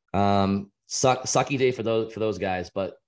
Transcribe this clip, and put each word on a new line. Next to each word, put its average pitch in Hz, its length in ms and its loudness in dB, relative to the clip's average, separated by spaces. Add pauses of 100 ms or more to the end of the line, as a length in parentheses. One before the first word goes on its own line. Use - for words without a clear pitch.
(140)
um, 101 560 2 (160)
suck-, - 380 0
sucky 139 340 0
day 127 140 4
for 117 100 -6
those, 113 300 0
for 101 80 -10
those 107 180 -2
guys, 92 320 -4
but, - 380 -6